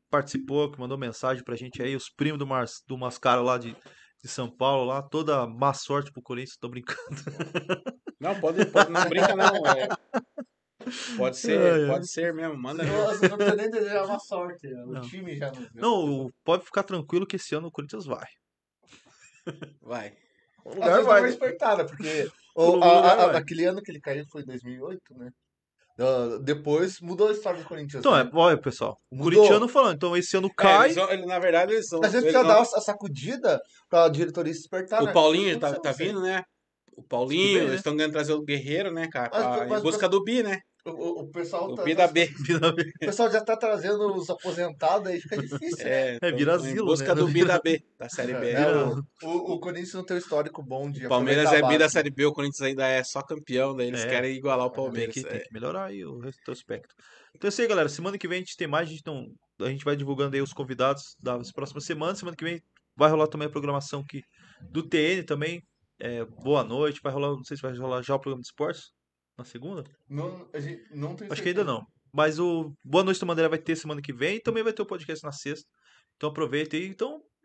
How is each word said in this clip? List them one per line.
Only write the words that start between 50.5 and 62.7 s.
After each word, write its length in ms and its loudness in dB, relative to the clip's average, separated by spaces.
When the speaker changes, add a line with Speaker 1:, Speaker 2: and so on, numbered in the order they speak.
Speaker 3:
bom 260 -8
de 160 -10
Speaker 2:
O 40 -4
Palmeiras 380 4
Speaker 3:
aproveitar 180 6
Speaker 2:
é 20 4
Speaker 3:
a 60 4
Speaker 2:
Bi 60 6
da 60 6
Speaker 3:
base. 100 2
Speaker 2:
Série 160 0
B, 160 0
o 40 0
Corinthians 300 -6
ainda 260 0
é 160 2
só 180 -8
campeão, 540 -4
daí 120 -2
eles 180 -4
Speaker 1:
É. 20 -2
Speaker 2:
querem 260 -2
igualar 340 -2
o 20 -8
Speaker 3:
Tem 140 -6
Speaker 2:
Palmeiras, 320 -6
Speaker 1:
Tem 80 -8
que, 60 -14
Speaker 2:
é. 40 -10
Speaker 1:
tem 80 -8
que 120 -18
melhorar 320 -6
aí 200 -12
o 140 -14
retrospecto. 760 -12
Então 120 -6
é 20 0
isso 120 -2
aí, 60 2
galera. 220 2
Semana 280 -8
que 100 -8
vem 100 -4
a 40 -6
gente 140 -14
tem 120 -6
mais, 200 -2
a 40 -12
gente 140 -16
não, 200 -10
a 100 -4
gente 140 -8
vai 140 0
divulgando 380 -4
aí 60 0
os 120 -6
convidados 680 -4
das 300 -6
próximas 320 -10
semanas. 360 -4
Semana 180 -12
que 80 -10
vem 160 -6